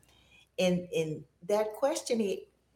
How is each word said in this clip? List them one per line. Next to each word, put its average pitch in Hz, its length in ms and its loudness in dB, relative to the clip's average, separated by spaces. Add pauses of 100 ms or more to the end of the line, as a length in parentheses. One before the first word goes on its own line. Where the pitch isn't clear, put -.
(600)
And, 180 360 2
and 156 280 -2 (240)
that 214 260 2
question 269 460 0
he 190 280 -2 (280)